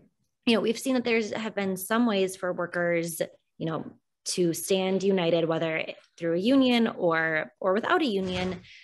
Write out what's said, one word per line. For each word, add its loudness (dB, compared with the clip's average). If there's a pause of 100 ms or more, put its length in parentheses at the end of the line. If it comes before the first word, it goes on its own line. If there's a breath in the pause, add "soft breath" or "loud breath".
(460)
you 4
know, 4
we've 0
seen 0
that 0
there's 0
have -6
been -2
some 0
ways 0
for -4
workers, -2 (380)
you -6
know, -6 (360)
to 0
stand 0
united, 2
whether -2 (320)
through -2
a 0
union 4
or, 0
or 2
without 0
a 0
union, -2 (240 soft breath)